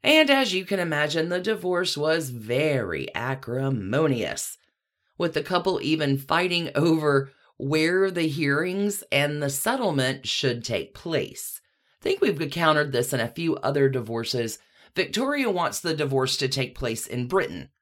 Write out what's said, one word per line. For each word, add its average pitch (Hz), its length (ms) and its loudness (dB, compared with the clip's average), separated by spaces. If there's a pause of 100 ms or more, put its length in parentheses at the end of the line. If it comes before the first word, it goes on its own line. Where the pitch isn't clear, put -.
And 294 300 6
as 262 200 4
you 185 140 -2
can 196 140 0
imagine, 160 500 0
the 180 100 -2
divorce 180 560 -2
was 151 360 0
very 117 840 0
acrimonious, 127 1400 -2 (600)
with 170 180 -2
the 147 80 0
couple 180 380 0
even 147 360 2
fighting 170 580 0
over 151 540 4 (280)
where 165 540 2
the 170 160 0
hearings 170 840 0
and 147 300 2
the 143 80 0
settlement 139 760 0
should 120 380 -2
take - 280 -4
place. - 680 -6 (400)
I - 20 -20
think 392 160 0
we've 156 220 0
encountered 151 500 2
this 123 220 0
in 123 80 0
a 113 80 -2
few - 280 -2
other 139 300 2
divorces. 117 680 -2 (380)
Victoria 262 540 0
wants 175 300 -2
the 165 140 -2
divorce 135 440 0
to 147 120 -2
take 135 260 -4
place 113 320 -4
in 123 200 -4
Britain 151 420 -2 (120)